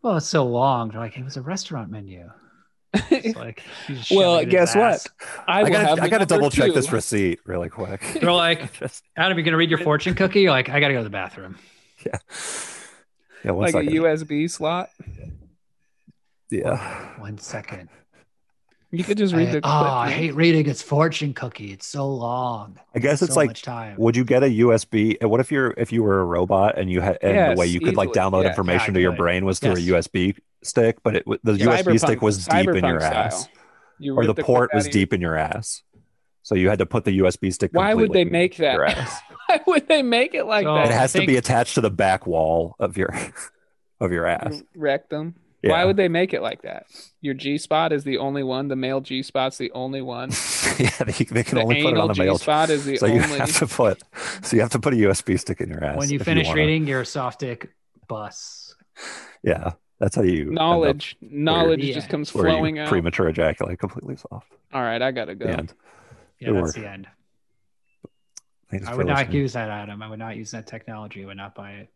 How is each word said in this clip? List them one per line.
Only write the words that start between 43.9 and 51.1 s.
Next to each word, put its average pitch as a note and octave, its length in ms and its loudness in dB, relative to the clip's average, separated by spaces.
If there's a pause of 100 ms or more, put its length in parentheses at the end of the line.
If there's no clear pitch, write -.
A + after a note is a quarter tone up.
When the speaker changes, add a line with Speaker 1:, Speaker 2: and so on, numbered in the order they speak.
Speaker 3:
of F#2 100 0
your E2+ 160 -2
ass. E2+ 260 -2
Speaker 2:
Your D3 100 -12 (120)
rectum. D#3 600 -4 (260)
Speaker 3:
Yeah. - 100 2
Speaker 2:
Why E3+ 120 2
would G3 140 2
they F#3 100 2
make F3 240 0
it - 80 -4
like A2 220 -8
that? - 240 -14 (340)
Your C#3 140 -4
G C#3 240 -4
spot D#3+ 340 0
is D3 100 -2
the C#3 140 -4
only C#3 260 -4
one. C3 260 -4
The C3+ 80 -4
male C3 260 -4
G C3 200 -8
spot's C3 360 -4
the B2+ 140 -6
only C3 280 -8
one. B2+ 340 -10
Speaker 3:
<laughs> - 60 -4 (380)
Yeah, B2 100 2 (160)
they, G#2+ 80 -4 (120)